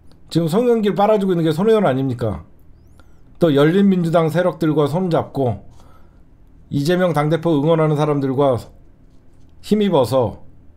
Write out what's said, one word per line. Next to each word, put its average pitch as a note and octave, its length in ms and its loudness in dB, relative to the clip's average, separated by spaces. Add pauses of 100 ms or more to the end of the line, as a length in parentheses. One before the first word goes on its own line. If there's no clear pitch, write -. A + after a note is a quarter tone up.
(300)
지금 E3 180 -2
송영길 G#3 480 0
빨아주고 G3+ 380 2
있는 E3+ 120 0
게 D#3+ 60 2
손혜원 G#3 340 2
아닙니까? A#2+ 580 -4 (960)
또 D#3+ 160 2
열린민주당 E3+ 720 2
세력들과 D#3+ 580 0
손잡고 C3+ 840 -4 (1000)
이재명 E3+ 440 0
당대표 D3+ 480 0
응원하는 D#3 340 2
사람들과 C#3 640 0 (1040)
힘입어서 C3+ 840 0 (340)